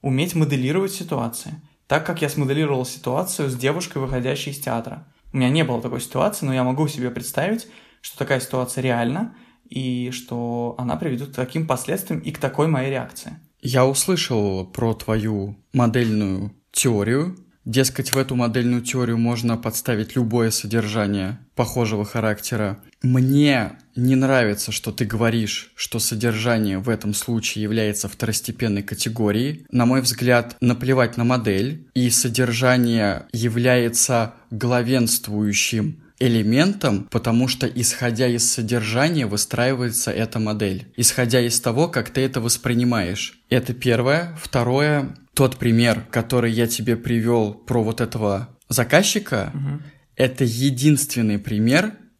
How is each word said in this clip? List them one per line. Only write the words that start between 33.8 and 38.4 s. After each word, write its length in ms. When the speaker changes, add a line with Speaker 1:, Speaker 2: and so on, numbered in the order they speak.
Speaker 2:
главенствующим 1500
элементом, 880
потому 380
что, 180
исходя 640
из 240